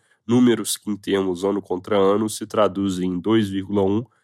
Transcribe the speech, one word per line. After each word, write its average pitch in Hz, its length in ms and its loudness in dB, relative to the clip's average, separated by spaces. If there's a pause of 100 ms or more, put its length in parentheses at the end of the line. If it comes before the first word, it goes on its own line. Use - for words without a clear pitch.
(260)
números 117 520 2
que, - 120 -10
em 104 60 -4
termos 95 480 -2
ano 98 180 0
contra 95 360 -4
ano, 104 320 2
se 107 180 -10
traduzem 95 640 0
em 90 100 -4
dois 104 300 2
vírgula 98 340 -2
um 104 220 0 (180)